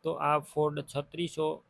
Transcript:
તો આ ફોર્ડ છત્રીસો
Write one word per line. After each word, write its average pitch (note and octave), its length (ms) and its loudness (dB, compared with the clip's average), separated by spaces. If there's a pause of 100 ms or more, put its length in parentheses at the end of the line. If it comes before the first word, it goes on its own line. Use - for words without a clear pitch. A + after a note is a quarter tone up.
તો D#3+ 80 0
આ D3 280 4
ફોર્ડ D3+ 420 0
છત્રીસો D#3 880 -2